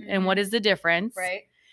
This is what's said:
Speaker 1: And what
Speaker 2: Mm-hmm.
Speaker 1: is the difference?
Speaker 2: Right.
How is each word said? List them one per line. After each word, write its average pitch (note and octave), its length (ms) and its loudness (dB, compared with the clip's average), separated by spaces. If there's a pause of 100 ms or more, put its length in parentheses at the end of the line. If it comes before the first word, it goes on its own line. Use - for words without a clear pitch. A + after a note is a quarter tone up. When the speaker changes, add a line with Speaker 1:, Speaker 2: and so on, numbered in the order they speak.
Speaker 1:
And G3 180 2
what F#3+ 120 2
Speaker 2:
Mm-hmm. G3+ 40 4
Speaker 1:
is F#3+ 80 -4
the A3+ 80 0
difference? F#3+ 580 0
Speaker 2:
Right. F#3 260 -6 (300)